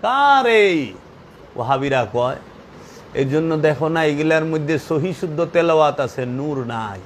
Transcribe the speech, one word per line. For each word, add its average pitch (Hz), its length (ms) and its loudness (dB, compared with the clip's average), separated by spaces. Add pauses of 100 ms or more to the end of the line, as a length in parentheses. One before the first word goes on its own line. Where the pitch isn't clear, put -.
কার 269 440 4 (180)
এই? 185 160 4 (760)
ওহাবিরা 135 460 0 (100)
কয়। 123 260 -2 (760)
এর 135 160 0
জন্য 160 200 0 (160)
দেখো 151 220 0
না, 165 160 0
এগুলার 156 400 0
মধ্যে 156 340 -2
সহি 160 340 -2
শুদ্ধ 156 260 -6 (140)
তেলাওয়াত 160 480 2
আছে, 127 260 -4
নূর 139 300 -6 (100)
নাই 110 400 -8